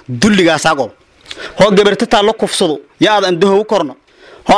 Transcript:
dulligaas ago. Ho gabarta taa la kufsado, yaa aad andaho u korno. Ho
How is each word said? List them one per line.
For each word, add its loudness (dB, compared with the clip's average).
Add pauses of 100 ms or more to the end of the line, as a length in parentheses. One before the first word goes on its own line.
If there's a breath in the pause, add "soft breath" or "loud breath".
dulligaas 0
ago. 0 (720 loud breath)
Ho 4
gabarta 2
taa 0
la 2
kufsado, -4 (200)
yaa 2
aad 0
andaho 0
u -6
korno. -2 (540 loud breath)
Ho 4